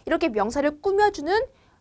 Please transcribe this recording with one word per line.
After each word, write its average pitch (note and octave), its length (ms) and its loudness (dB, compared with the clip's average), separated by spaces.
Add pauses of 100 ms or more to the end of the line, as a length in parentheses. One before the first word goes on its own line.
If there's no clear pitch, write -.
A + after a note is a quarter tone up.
이렇게 G#3+ 240 0
명사를 B3 540 -2
꾸며주는 G4 500 0 (480)